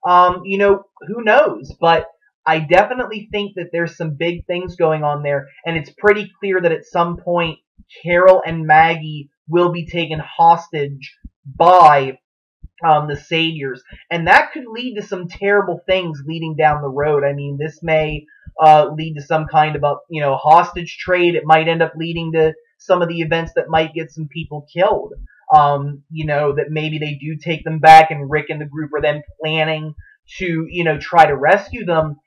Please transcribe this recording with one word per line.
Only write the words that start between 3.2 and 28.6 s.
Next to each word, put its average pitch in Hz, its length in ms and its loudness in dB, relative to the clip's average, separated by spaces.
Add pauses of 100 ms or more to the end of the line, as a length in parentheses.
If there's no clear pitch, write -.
think 202 240 -8
that 175 160 -10
there's 170 260 -6
some 160 180 -8
big 170 300 -6
things 175 300 -8
going 156 280 0
on 147 200 -4
there, 143 240 -4 (180)
and 165 120 -4
it's 147 200 -10
pretty 208 420 0
clear 190 220 -2
that 170 100 0
at 160 140 -8
some 175 320 -4
point 170 420 -4 (440)
Carol 180 420 4
and 165 220 -8
Maggie 156 600 2 (180)
will 175 240 2
be 165 160 -8
taken 156 320 -6
hostage 147 960 0 (300)
by, 147 760 6 (680)
um, 151 220 2
the 143 80 -6
Saviors, 156 680 -6 (300)
and 170 160 -4
that 302 240 4
could 285 160 -12
lead 233 280 -12
to 202 60 -10
some 180 260 -10
terrible 196 600 -2
things 175 380 -4
leading 160 320 -8
down 151 240 2
the 143 80 -8
road. 143 340 -2
I 143 100 -2
mean, 143 260 -8
this 151 220 -10
may, 156 440 -4 (360)
uh, 151 340 6
lead 160 200 -8
to 143 60 -12
some 156 260 -4
kind 156 280 0
of 143 80 -6
a, 143 120 -2 (140)
you 156 120 -6
know, 139 140 0
hostage 170 640 2
trade. 180 360 0
It 156 100 -4
might 160 220 4
end 165 140 0
up 156 140 -2
leading 165 380 -8
to 160 200 2 (240)
some 180 240 0
of 170 60 0
the 170 140 -6
events 160 340 -4
that 160 140 -2
might 160 240 0
get 160 180 -10
some 156 160 -12
people 147 480 -14
killed. 190 380 -2 (400)
Um, 143 560 2
you 156 160 -8
know, 147 300 -2
that 147 160 -4
maybe 156 280 -4
they 147 160 -6
do 151 220 -10
take 160 260 -6
them 160 160 -6
back, 160 320 8
and 143 180 -8
Rick 147 200 -4
and 151 100 -8
the 151 60 -10